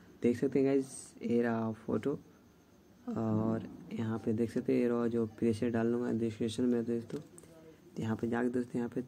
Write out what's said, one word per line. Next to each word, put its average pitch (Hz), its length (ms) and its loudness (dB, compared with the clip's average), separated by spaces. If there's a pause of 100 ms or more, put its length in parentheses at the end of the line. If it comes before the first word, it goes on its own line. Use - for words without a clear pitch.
(220)
देख 120 160 4
सकते 139 220 2
हैं 135 80 6
गाइस, 135 200 4 (340)
ये 120 200 2
रहा 113 360 0
photo 123 340 -2 (960)
और 113 600 0 (260)
यहाँ 113 260 -2
पे 117 140 0
देख 113 180 0
सकते 127 220 0
हैं 127 80 4
ये 123 80 2
रहा 120 180 2
जो 117 220 0
प्रीसेट 113 440 0
डाल 113 140 2
लूँगा 120 260 0
description 113 520 0
में 120 200 2
दोस्तों। 117 340 -4
तो - 840 -14
यहाँ 110 140 0
पे 117 120 -2
जाके 117 220 0
दोस्तों, 123 300 -2
यहाँ 120 100 -2
पे 127 180 -4